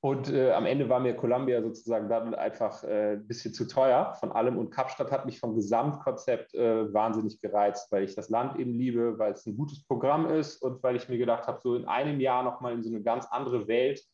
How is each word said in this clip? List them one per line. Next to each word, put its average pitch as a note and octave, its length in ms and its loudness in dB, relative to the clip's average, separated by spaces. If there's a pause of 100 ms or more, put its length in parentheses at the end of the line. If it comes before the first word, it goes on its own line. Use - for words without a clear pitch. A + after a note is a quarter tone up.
Und, C3+ 280 0
äh, C3 220 6
am A2+ 140 2
Ende C3 220 2
war B2 120 4
mir B2 160 2
Columbia B2 460 2
sozusagen A2+ 460 -2
dann A2+ 260 0
einfach, - 500 -4
äh, G#2 300 0
ein G#2+ 120 -10
bisschen A2+ 260 -8
zu - 140 -4
teuer C3+ 540 4
von A2 100 -4
allem. A#2 260 2
Und G#2+ 140 -4
Kapstadt C3 400 -4
hat C3+ 160 -2
mich B2 140 -10
vom A2+ 160 -2
Gesamtkonzept, A#2+ 960 0
äh, A2 400 2
wahnsinnig A2 460 0
gereizt, G#2 500 0
weil G2 140 2
ich F#2+ 100 -8
das - 140 -8
Land B2 320 -2
eben B2 140 -2
liebe, A#2 440 0
weil G#2+ 140 0
es - 140 -12
ein G#2 100 -6
gutes D3 280 -6
Programm C#3 460 0
ist D#3 320 -2
und B2+ 200 -4
weil B2+ 120 2
ich A#2+ 140 -4
mir A#2+ 100 -2
gedacht A#2 300 0
habe, A#2+ 120 -6
so A#2+ 140 0
in A#2+ 120 -4
einem C#3 340 0
Jahr B2+ 240 2
nochmal A#2+ 300 -4
in A#2 100 -6
so A2+ 60 -6
eine A2 120 -6
ganz A#2 280 0
andere B2 360 -2
Welt B2+ 340 2 (140)